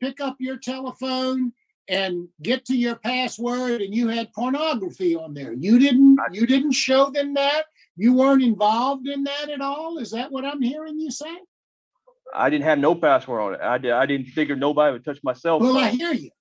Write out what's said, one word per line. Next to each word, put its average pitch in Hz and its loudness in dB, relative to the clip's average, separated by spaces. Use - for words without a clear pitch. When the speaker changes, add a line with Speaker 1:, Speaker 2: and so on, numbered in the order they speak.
Speaker 1:
pick 269 -6
up 269 -6
your 262 -8
telephone 262 -4
and 185 -4
get 226 -2
to 262 -2
your 240 0
password 247 -4
and 196 -6
you 233 0
had 226 -4
pornography 226 -2
on 160 -10
there. 135 -10
You 185 4
didn't, 269 8
Speaker 2:
I - 0
Speaker 1:
you 214 0
didn't 277 2
show 269 2
them 285 -2
that? 285 0
You 226 4
weren't 269 6
involved 240 0
in 277 -4
that 285 -6
at 277 -6
all? 311 -6
Is 220 -10
that 254 -8
what 262 -6
I'm 285 -6
hearing 302 -4
you 311 -6
say? 302 -10
Speaker 2:
I 127 0
didn't 147 -2
have 151 2
no 156 2
password 135 0
on 98 -4
it. 73 -10
I 117 -2
did, 127 -2
I 127 2
didn't 139 -4
figure 147 -4
nobody 143 0
would 120 -10
touch 143 -10
my - -2
cell 165 -2
Speaker 1:
Well, 254 2
I 247 0
Speaker 2:
phone. 247 -4
Speaker 1:
hear 339 -4
you. 170 -8